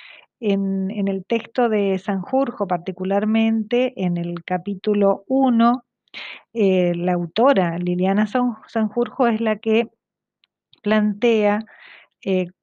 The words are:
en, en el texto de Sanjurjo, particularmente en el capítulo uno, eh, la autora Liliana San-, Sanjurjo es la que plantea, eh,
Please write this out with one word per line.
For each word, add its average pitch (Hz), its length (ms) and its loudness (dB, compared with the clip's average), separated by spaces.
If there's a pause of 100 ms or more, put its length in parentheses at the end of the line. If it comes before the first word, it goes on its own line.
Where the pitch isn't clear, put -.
(400)
en, 196 520 -2
en 202 180 -2
el 196 160 -6
texto 233 420 -2
de 202 320 0
Sanjurjo, 214 680 -2
particularmente 214 1300 0
en 175 200 -2
el 170 280 -6
capítulo 196 800 0
uno, 247 560 2 (720)
eh, 185 420 2
la 175 180 0
autora 175 640 2
Liliana 180 500 0
San-, 247 300 -2 (100)
Sanjurjo 240 600 0
es 220 140 0
la 214 160 0
que 220 320 0 (920)
plantea, 214 840 0 (600)
eh, 185 220 -2 (160)